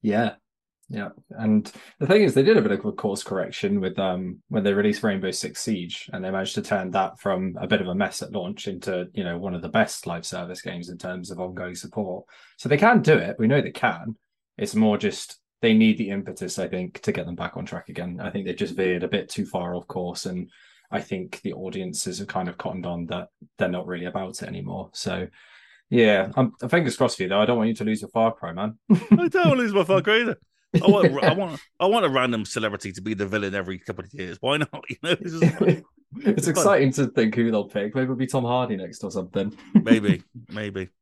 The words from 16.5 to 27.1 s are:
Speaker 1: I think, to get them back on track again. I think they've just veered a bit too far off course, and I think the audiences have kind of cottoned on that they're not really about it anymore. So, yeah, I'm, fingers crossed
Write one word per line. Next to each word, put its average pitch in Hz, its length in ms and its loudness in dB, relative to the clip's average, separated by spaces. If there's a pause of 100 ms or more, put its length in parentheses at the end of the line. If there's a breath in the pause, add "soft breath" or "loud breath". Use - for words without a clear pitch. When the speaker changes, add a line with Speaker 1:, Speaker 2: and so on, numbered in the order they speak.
Speaker 1:
I 90 80 -4
think, 92 340 -8
to 104 120 -2
get 87 120 -4
them 87 100 -8
back 85 200 -8
on 90 100 -8
track - 220 -12
again. 90 340 -10
I 98 80 -8
think 98 160 -6
they've 90 100 -6
just 87 200 -6
veered 92 280 0
a 90 40 -4
bit 101 220 -4
too 101 160 -6
far 90 300 -6
off - 120 -10
course, 90 380 -8
and 90 260 -8 (400 soft breath)
I - 80 -4
think - 420 -10
the - 120 -6
audiences 92 680 -8
have 101 80 -10
kind 90 220 -4
of - 80 -12
cottoned 87 280 -8
on 87 200 -6
that 87 240 -8 (280)
they're 95 120 -2
not 90 180 -6
really 87 180 -8
about 92 360 -8
it 104 80 -12
anymore. 92 440 -10
So, 92 340 -6 (640 soft breath)
yeah, 107 460 6
I'm, 127 160 2 (180)
fingers 160 280 2
crossed 123 180 2